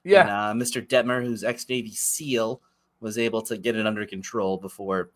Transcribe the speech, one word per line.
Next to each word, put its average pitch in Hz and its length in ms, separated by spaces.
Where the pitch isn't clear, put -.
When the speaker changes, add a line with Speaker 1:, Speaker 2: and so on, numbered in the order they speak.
Speaker 1:
Yeah. 190 180
Speaker 2:
And, 104 80
uh, 104 240
Mister 120 280
Detmer, 123 420
who's 117 200
ex-Navy 120 480
seal, 120 680
was 110 160
able 113 240
to 110 160
get 110 180
it 110 120
under 104 180
control 95 520
before, 95 580